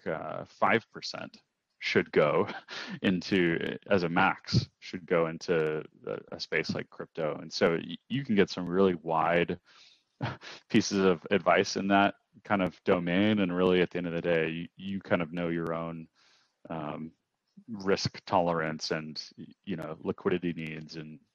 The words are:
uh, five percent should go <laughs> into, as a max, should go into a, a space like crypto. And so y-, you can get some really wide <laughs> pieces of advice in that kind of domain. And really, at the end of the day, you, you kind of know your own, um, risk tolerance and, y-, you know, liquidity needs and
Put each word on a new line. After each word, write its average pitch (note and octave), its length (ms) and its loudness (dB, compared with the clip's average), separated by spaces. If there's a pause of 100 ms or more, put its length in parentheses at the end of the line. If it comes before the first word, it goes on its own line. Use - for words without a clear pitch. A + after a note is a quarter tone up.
uh, E2 400 -8
five A2 460 0
percent - 440 -12 (420)
should - 320 0
go D#2+ 380 4 (260)
<laughs> - 280 -10
into, F2 760 2 (140)
as G2+ 140 4
a E2+ 40 -2
max, F2 580 2 (120)
should F#2 260 -12
go E2 220 2
into D#2+ 580 -2 (220)
a, - 300 -10
a E2+ 40 -12
space - 340 -4
like E2+ 140 -6
crypto. D#2+ 520 -6
And E2 120 -14
so F2+ 200 2 (140)
y-, F2 100 -10 (120)
you C#3 160 -4
can A#2 100 0
get F#2+ 140 6
some F#2 180 -8
really F#2 280 4
wide E2 640 0 (600)
<laughs> - 500 -10
pieces G2 340 2
of F2+ 260 4
advice F2+ 460 2
in G2 120 -2
that G2 260 4 (300)
kind G2+ 180 0
of F2+ 220 -2
domain. G2 560 2
And F2+ 140 0
really, F#2 280 4
at E2+ 80 0
the F2+ 80 -4
end F2 80 -4
of E2 80 -4
the E2+ 80 -2
day, E2 260 2
you, E2 280 -6
you F#2+ 240 -6
kind F#2 200 0
of E2 140 -4
know F2 160 -2
your E2+ 240 -2
own, E2 340 -8 (600)
um, D#2 420 -8 (560)
risk G2 560 -2
tolerance E2+ 640 0
and, D#2 320 -6 (140)
y-, - 80 -14 (220)
you F#2+ 100 -6
know, D#2+ 260 -8
liquidity F2+ 520 -2
needs D#2 420 -10
and D#2 220 -14 (160)